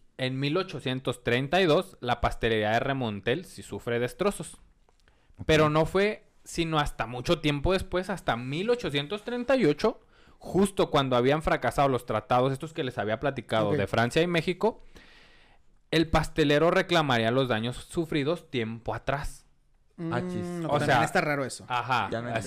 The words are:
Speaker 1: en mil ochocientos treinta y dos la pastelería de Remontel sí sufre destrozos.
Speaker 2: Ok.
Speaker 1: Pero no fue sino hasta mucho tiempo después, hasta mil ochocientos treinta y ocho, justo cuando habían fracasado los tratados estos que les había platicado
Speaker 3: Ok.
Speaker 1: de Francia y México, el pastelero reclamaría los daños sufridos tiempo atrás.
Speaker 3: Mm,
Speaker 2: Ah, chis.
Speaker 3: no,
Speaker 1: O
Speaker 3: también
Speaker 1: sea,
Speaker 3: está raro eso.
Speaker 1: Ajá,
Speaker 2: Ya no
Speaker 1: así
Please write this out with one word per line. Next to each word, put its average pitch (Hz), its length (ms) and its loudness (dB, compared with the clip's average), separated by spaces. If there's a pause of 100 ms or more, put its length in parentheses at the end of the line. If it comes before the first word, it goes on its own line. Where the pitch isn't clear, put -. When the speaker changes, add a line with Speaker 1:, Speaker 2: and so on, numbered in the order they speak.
(160)
Speaker 1:
en 131 220 -2
mil 143 180 0
ochocientos 131 680 -4
treinta 139 380 2
y 190 60 4
dos 165 340 2
la 120 200 -2
pastelería 110 500 0
de 117 100 2
Remontel 127 640 -2
sí - 180 -18
sufre 117 380 -4
destrozos. 170 540 -4 (840)
Speaker 2:
Ok. - 100 -12
Speaker 1:
Pero 156 240 6
no 160 160 4
fue 202 380 0 (200)
sino 165 360 -2
hasta 127 260 -2
mucho 123 340 -2
tiempo 147 320 0
después, 185 380 -2
hasta 147 260 -2
mil 139 340 -6
ochocientos 160 520 -2
treinta 247 340 -2
y 240 100 2
ocho, 180 340 0 (380)
justo 185 520 0
cuando 135 260 2
habían 135 260 4
fracasado 143 460 2
los 127 180 0
tratados 127 460 2
estos 147 200 -8
que 165 120 -6
les 123 140 -6
había 110 220 -2
platicado 117 500 -2
Speaker 3:
Ok. 101 60 0
Speaker 1:
de 98 100 0
Francia 120 360 2
y 175 40 2
México, 175 560 -2 (1080)
el 160 180 2
pastelero 156 600 4
reclamaría 156 600 2
los 131 180 2
daños 117 280 -2
sufridos 160 760 -4
tiempo 113 440 -4
atrás. - 520 -6 (500)
Speaker 3:
Mm, 165 160 -6
Speaker 2:
Ah, - 100 -2
chis. 180 220 -6
Speaker 3:
no, 175 240 -6
Speaker 1:
O 147 100 2
Speaker 3:
también 143 200 2
Speaker 1:
sea, 113 60 2
Speaker 3:
está - 160 0
raro 143 240 -2
eso. 117 240 -12
Speaker 1:
Ajá, 120 420 0
Speaker 2:
Ya 113 120 -4
no 120 60 -8
Speaker 1:
así 117 180 -4